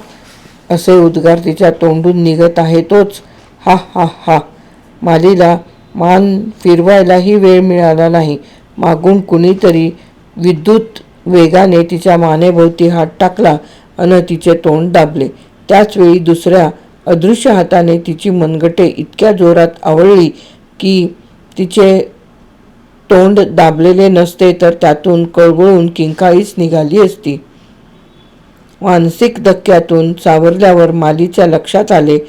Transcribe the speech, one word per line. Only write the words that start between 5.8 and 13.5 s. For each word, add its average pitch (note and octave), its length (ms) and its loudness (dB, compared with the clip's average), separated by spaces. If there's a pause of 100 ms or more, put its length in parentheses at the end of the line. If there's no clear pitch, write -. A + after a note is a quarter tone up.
मान F#3+ 460 0 (240)
फिरवायलाही F3+ 680 2
वेळ F#3 260 4
मिळाला E3+ 480 0
नाही. D#3+ 300 -2 (400)
मागून E3+ 420 0
कुणीतरी F3 680 0 (460)
विद्युत F3 460 0 (440)
वेगाने F3 560 2
तिच्या E3+ 340 -2
मानेभोवती E3+ 720 0
हात E3+ 180 -2 (140)
टाकला F3+ 360 0 (420)